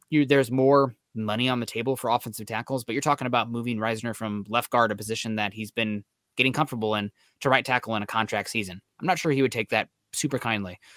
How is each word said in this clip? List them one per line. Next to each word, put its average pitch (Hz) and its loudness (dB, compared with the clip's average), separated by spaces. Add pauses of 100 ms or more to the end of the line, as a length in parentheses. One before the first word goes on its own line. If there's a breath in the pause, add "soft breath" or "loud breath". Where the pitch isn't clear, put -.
you, 147 4
there's 131 4
more 131 6 (220)
money 110 0
on 127 0
the 113 -4
table 120 -4
for 120 -4
offensive 113 -2
tackles, 117 -4
but 117 -6
you're 135 -2
talking 143 0
about 117 0
moving 117 -4
Risner 113 -2
from 104 -4
left 120 0
guard, 117 4
a 101 -4
position 110 -6
that 101 -2
he's 107 -10
been 107 -2 (320)
getting 127 2
comfortable 113 -2
in, 104 -4 (280)
to 139 0
right 127 4
tackle 120 0
in 104 -2
a 101 -6
contract 110 -2
season. 95 -6 (180)
I'm - -4
not 180 2
sure 160 0
he 135 2
would 127 4
take 113 -4
that 107 0 (260)
super 135 -2
kindly. 101 -4 (180 soft breath)